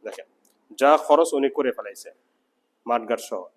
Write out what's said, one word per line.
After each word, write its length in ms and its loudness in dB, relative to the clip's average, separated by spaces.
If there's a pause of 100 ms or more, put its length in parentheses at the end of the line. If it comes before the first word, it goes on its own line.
দেখেন 220 -14 (520)
যা 120 6 (140)
খরচ 320 4
উনি 200 2
করে 200 0
ফেলাইছে 320 -14 (800)
মাঠগার্ড 400 -2
সহ। 120 -6 (160)